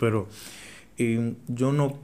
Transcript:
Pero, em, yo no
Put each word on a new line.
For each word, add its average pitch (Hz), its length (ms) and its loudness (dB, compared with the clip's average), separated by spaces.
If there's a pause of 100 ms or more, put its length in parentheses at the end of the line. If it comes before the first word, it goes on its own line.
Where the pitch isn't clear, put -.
Pero, 110 260 2 (720)
em, 117 380 2 (100)
yo 127 260 2
no 143 320 2